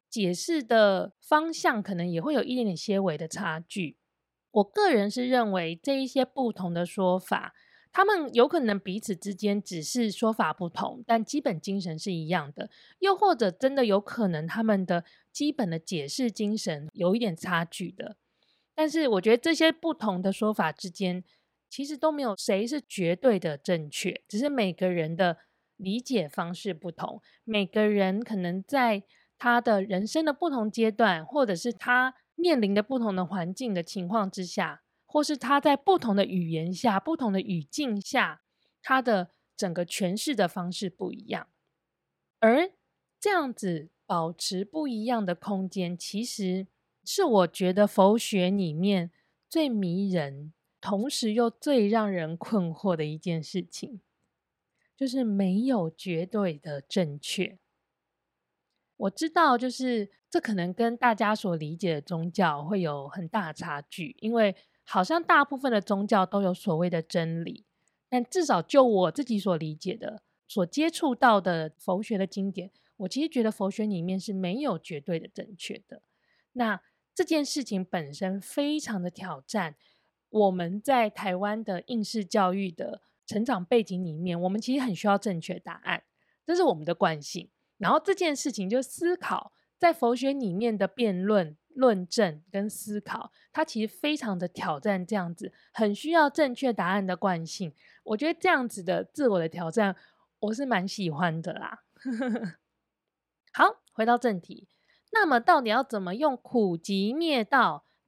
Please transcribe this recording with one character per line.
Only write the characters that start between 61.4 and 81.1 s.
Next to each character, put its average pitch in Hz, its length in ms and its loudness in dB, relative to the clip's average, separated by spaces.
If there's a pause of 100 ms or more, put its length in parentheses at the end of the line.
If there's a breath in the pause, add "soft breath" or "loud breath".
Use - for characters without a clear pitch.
理 156 200 -6
解 170 200 0
的 147 60 -4
宗 170 300 -6
教 151 320 2
会 190 180 -2
有 143 260 -4
很 185 200 -10
大 196 200 -4
的 156 60 -8
差 156 280 -8
距， - 380 -12
因 220 140 -4
为 214 220 4 (280 soft breath)
好 190 200 2
像 320 200 0
大 320 200 6
部 285 140 -6
分 262 140 0
的 208 100 4
宗 202 260 -2
教 196 160 4
都 202 200 -2
有 180 100 2
所 180 240 -2
谓 175 100 2
的 170 140 -2
真 165 420 -2
理， - 220 -12 (420)
但 247 160 0
至 359 220 -2
少 214 160 2
就 269 220 6
我 190 280 4
自 294 120 -4
己 226 160 -2
所 180 180 0
理 156 160 -6
解 175 220 -8
的、 220 260 -12 (260)
所 196 200 -2
接 302 200 0
触 311 280 -2
到 220 260 6
的 165 380 -2
佛 190 240 -2
学 220 120 -4
的 190 120 0
经 196 240 -4
典， 180 180 -10 (280)
我 190 100 -6
其 - 120 -6
实 320 80 0
觉 269 140 0
得 220 100 2
佛 196 200 -2
学 214 160 -4
里 185 160 -2
面 185 160 -4
是 208 120 -8
没 190 260 -2
有 262 200 -2
绝 151 240 -12
对 165 180 -4
的 - 80 -12
正 - 300 -14
确 - 300 -12
的。 - 160 -20 (500)
那 220 300 -2 (300)
这 370 120 0
件 302 180 2
事 277 180 -6
情 196 220 -4
本 156 300 -6
身 190 260 -4
非 294 400 -2
常 214 220 -6
的 175 80 -4
挑 170 320 -12
战， 170 340 -4 (540)
我 208 220 4
们 180 300 -4
在 240 280 2
台 196 260 -4